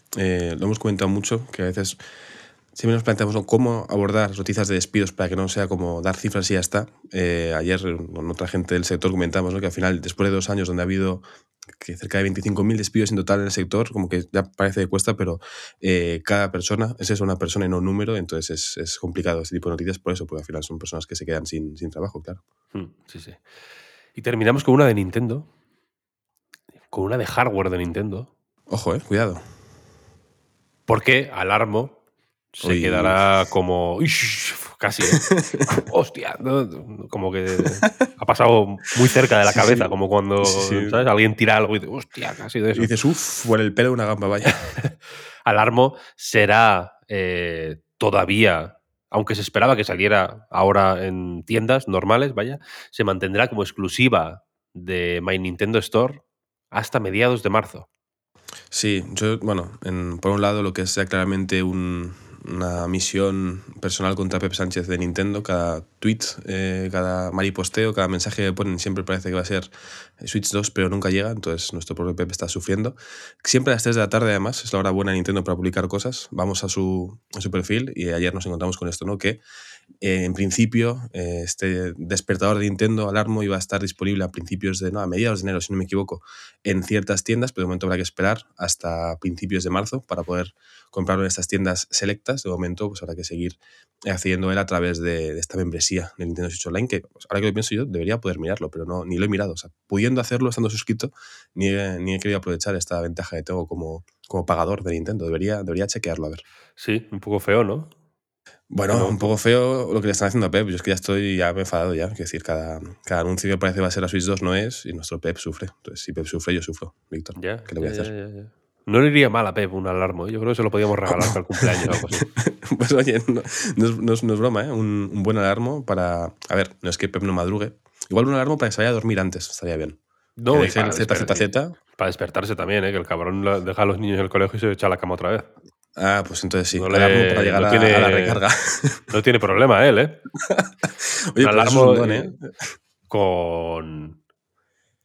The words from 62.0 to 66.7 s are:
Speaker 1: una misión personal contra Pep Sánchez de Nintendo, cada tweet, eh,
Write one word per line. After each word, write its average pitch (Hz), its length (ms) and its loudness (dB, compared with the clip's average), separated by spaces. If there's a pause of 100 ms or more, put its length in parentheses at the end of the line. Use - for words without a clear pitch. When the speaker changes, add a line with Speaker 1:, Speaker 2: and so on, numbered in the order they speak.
Speaker 1:
una 87 420 -4
misión 95 760 -2 (180)
personal 95 340 -2
contra 95 240 -2
Pep 92 140 -4
Sánchez 90 340 -4
de 90 120 -2
Nintendo, 95 440 -2
cada 85 420 -2 (140)
tweet, 113 200 0 (280)
eh, 95 460 -4